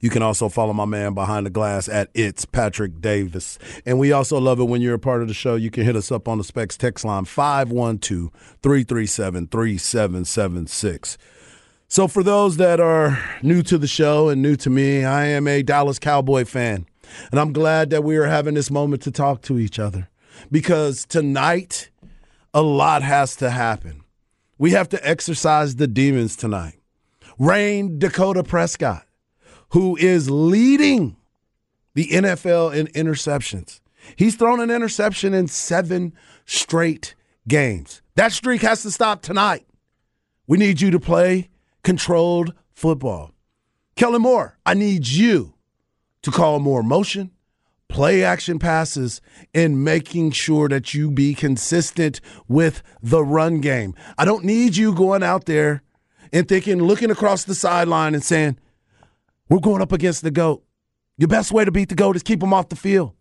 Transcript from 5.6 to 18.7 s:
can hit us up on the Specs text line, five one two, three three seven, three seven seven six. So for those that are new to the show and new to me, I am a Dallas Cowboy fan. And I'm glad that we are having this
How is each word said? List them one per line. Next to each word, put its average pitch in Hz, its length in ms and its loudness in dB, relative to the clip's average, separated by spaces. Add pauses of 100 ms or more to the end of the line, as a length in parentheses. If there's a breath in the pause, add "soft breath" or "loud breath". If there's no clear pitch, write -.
can 113 140 -2
hit 120 100 2
us 104 160 -4
up 117 160 -6
on 113 100 -4
the 104 60 -4
Specs 110 320 -8
text - 300 -4
line, 98 180 -4
five 139 480 -2
one 117 280 -2
two, 87 340 -6 (280 soft breath)
three 139 220 4
three 113 220 -2
seven, 92 420 -4
three 110 300 -2
seven 92 480 -2
seven 87 420 -4
six. - 500 -6 (680 soft breath)
So 233 220 2
for 190 140 0
those 202 340 2
that 170 240 4
are 156 420 2 (200 loud breath)
new 170 200 4
to 180 140 2
the 143 100 0
show 151 400 2
and 139 140 0
new 143 160 2
to - 120 -4
me, 139 360 2
I 143 220 0
am 147 200 0
a 143 160 0
Dallas 143 360 0
Cowboy 135 440 0
fan. 110 440 -4 (440 loud breath)
And 131 80 2
I'm 151 140 -2
glad 156 380 2
that 151 120 0
we 156 140 0
are 151 80 2
having 151 300 0
this 143 160 -2